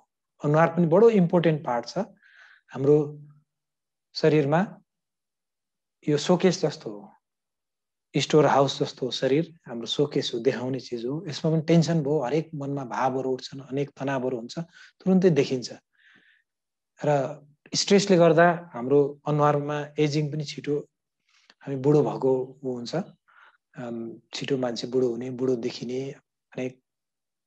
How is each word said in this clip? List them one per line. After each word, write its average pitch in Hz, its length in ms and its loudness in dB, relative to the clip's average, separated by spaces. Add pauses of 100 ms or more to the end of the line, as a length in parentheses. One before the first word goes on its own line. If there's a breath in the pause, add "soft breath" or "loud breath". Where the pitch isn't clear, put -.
(440)
अनुहार 156 240 4
पनि 170 180 2
बडो 202 240 6
इम्पोर्टेन्ट 170 540 2
पार्ट 120 240 -4
छ - 100 -8 (760 soft breath)
हाम्रो 139 240 4 (1160)
शरीरमा। 151 460 2 (1500)
यो 147 80 2
सोकेस 180 460 2
जस्तो 147 280 -4
हो, 101 220 -16 (1040)
स्टोर 147 300 4
हाउस 135 360 2
जस्तो - 240 -6
हो 117 60 -6
शरीर, 147 540 0
हाम्रो 117 200 -10
सोकेस 143 480 -2
हो, 120 60 -4
देखाउने 123 400 -2
चिज 117 240 -10
हो। 151 240 -6
यसमा 156 220 -4
पनि 160 120 0
टेन्सन 165 380 2
भयो, 143 240 -2
हरेक 156 300 -4
मनमा 139 300 -8
भावहरू 127 480 -4
उठ्छन्, 135 280 -10
अनेक 135 300 -6
तनावहरू 131 460 -6
हुन्छ, 117 220 -12 (400 loud breath)
तुरुन्तै 185 320 4
देखिन्छ। 131 380 0 (1400 soft breath)
र 143 400 -2 (300)
स्ट्रेसले 196 420 4
गर्दा 170 560 4
हाम्रो 139 540 0
अनुहारमा 147 720 0
एजिङ 151 340 0
पनि 151 120 -6
छिटो, 143 440 -6 (720 soft breath)
हामी 139 160 -8
बुढो 147 260 4
भएको - 280 0 (340)
ऊ 131 100 -4
हुन्छ, 120 200 -10 (840 soft breath)
अम, 117 420 -12 (140)
छिटो 139 240 -4
मान्छे 123 300 -6
बुढो 127 220 0
हुने, 120 220 -6
बुढो 127 260 -2
देखिने, 123 440 -8 (520)
अनेक 127 280 -10 (680)